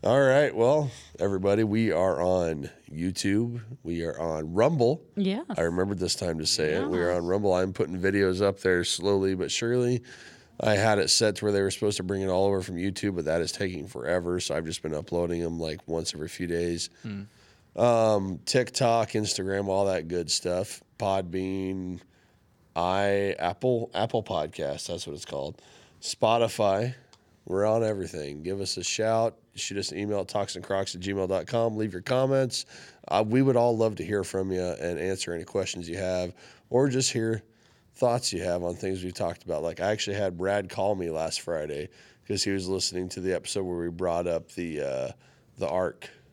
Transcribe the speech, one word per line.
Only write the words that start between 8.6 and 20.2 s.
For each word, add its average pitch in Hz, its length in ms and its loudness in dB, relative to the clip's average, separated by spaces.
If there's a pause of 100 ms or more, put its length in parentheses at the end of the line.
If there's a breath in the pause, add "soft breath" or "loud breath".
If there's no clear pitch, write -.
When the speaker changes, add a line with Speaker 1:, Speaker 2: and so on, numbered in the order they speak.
Speaker 1:
there 90 240 4
slowly 95 500 2
but 90 160 -2
surely. 123 520 0 (580 loud breath)
I 107 140 4
had 104 240 4
it 92 100 2
set 107 280 4
to - 100 -6
where 104 60 2
they 98 100 4
were 95 80 2
supposed 104 260 0
to - 60 -4
bring 95 180 -2
it 95 80 0
all 92 180 4
over 98 140 2
from 92 160 -8
YouTube, 95 400 -2
but 82 80 -2
that 80 160 2
is 78 100 -2
taking 90 380 -4
forever. 87 520 -2
So - 140 -4
I've 80 120 -2
just 80 160 -8
been 78 120 -4
uploading 85 480 -2
them, 85 160 -4
like, 78 300 -6
once 80 260 -4
every 80 140 -8
few 90 180 -8
days. 85 440 -2 (120)
Speaker 3:
Hmm. 101 200 -10 (580 soft breath)
Speaker 1:
Um, 110 640 4
TikTok, 117 680 2
Instagram, 98 560 -2
all 98 180 4
that 90 200 0
good 85 240 -2